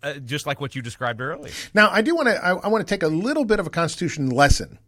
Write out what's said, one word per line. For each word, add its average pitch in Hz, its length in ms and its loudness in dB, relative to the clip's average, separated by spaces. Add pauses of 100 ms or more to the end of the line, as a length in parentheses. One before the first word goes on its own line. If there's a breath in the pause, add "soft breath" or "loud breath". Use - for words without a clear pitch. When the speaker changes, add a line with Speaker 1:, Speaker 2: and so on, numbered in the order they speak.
Speaker 1:
uh, 143 120 -6
just 139 340 -8
like 139 120 -6
what 139 140 -6
you 131 80 -8
described 117 380 -6
earlier. 135 320 -8 (220 loud breath)
Speaker 2:
Now, 208 180 6
I 208 100 4
do 330 140 0
wanna, 254 160 2
I, 180 220 0
I - 140 -6
wanna 214 140 2
take 196 220 -2
a 160 40 2
little 240 360 0
bit 208 160 2
of 165 80 -6
a - 20 -6
Constitution 151 600 -2
lesson, 139 580 4